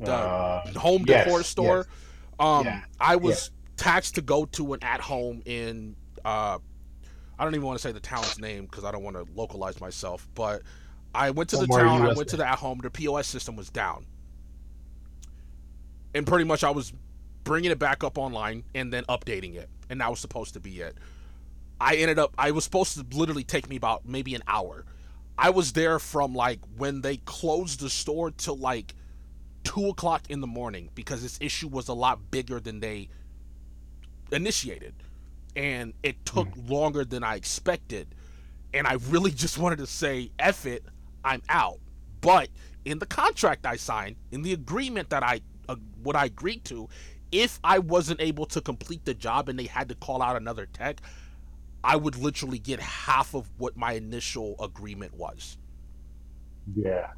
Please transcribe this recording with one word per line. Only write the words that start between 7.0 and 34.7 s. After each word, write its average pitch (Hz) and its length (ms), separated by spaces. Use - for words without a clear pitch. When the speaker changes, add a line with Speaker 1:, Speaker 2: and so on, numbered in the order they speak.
Speaker 1:
I 135 60
don't 156 100
even 147 120
wanna 131 140
say 127 120
the 104 80
town's 113 400
name 107 280
'cause 101 180
I 101 60
don't 101 120
wanna 92 220
localize 95 460
myself, 92 440
but 104 260
I 135 140
went 151 220
to 139 60
the 135 60
Speaker 2:
Somewhere 123 200
Speaker 1:
town, 123 180
I 120 40
Speaker 2:
U 120 40
S 117 60
A. - 20
Speaker 1:
went 147 120
to 170 80
the 151 100
At 127 100
Home, 131 240
the 120 80
P 151 180
O 143 100
S 143 100
system 123 280
was 101 140
down. 98 380
And 143 100
pretty 165 200
much 156 180
I 143 80
was 143 200
bringing 170 260
it 160 80
back 139 260
up 139 140
online 113 460
and 127 180
then 123 140
updating 98 500
it, 85 140
and 131 80
that 117 80
was 120 100
supposed - 360
to 104 40
be 90 220
it. 82 160
I 135 160
ended 160 240
up, 147 180
I 143 140
was 151 140
supposed 185 300
to 127 220
literally 156 260
take 135 260
me 131 80
about 113 280
maybe 127 300
an 113 120
hour. 90 380
I 160 140
was 175 220
there 160 260
from, 139 360
like, 123 240
when 139 240
they 135 160
closed 160 600
the 135 100
store 160 420
till, 147 260
like, 127 380
two 202 240
o'clock 170 420
in 143 120
the 131 60
morning 113 480
because 120 260
this 123 180
issue 151 280
was 131 200
a 131 60
lot 117 380
bigger 123 280
than 110 200
they 107 280
initiated. 135 600